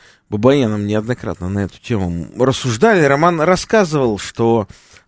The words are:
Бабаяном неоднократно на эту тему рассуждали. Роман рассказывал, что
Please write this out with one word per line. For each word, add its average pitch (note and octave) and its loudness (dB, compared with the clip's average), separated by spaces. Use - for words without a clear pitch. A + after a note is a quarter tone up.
Бабаяном G#2+ 0
неоднократно G#2+ -4
на G2+ -2
эту - -10
тему F2 -4
рассуждали. B2+ 2
Роман D3+ 2
рассказывал, D#3 0
что A2+ 0